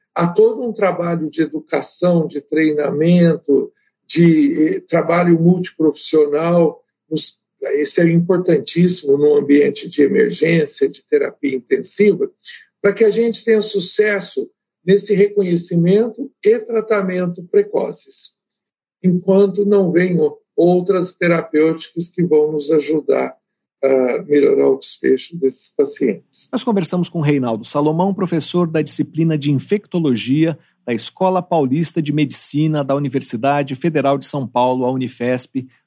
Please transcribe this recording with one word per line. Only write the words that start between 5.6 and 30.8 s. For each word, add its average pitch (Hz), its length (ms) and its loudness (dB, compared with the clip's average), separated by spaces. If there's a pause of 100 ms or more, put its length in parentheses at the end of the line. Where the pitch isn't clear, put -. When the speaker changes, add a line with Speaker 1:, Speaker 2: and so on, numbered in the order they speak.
Speaker 1:
nos, - 260 -8 (360)
esse 147 260 -2
é 170 100 2
importantíssimo 170 1080 0
no 147 180 2
ambiente 143 540 2
de 147 140 0
emergência, 139 840 0
de - 180 -10
terapia 135 520 -2
intensiva, - 760 -2 (500)
para 202 120 2
que 226 100 0
a 214 60 4
gente 226 340 0
tenha 220 180 2
sucesso 202 880 -2 (360)
nesse 202 280 2
reconhecimento 190 1200 0 (120)
e 226 160 4
tratamento 196 840 -2
precoces, 190 880 -4 (720)
enquanto 190 640 2
não 196 260 2
venham 170 440 0 (200)
outras 180 580 2
terapêuticas 165 920 0
que 180 160 -4
vão 151 300 2
nos 147 180 -4
ajudar 139 640 0 (480)
a 131 400 2
melhorar 139 460 4
o 135 100 2
desfecho - 580 -4
desses - 380 -4
pacientes. - 760 -4
Speaker 2:
Nós 254 120 -6
conversamos 180 460 -2
com 175 100 -8
Reinaldo 127 460 -2
Salomão, 165 480 -2
professor 175 540 -2
da 160 140 -2
disciplina 156 560 -2
de 143 140 -2
infectologia 151 1080 -2 (280)